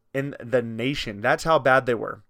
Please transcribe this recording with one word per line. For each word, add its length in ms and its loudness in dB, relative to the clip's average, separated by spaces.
in 260 -4
the 220 0
nation. 580 -4
That's 260 0
how 120 4
bad 300 4
they 80 2
were. 340 -8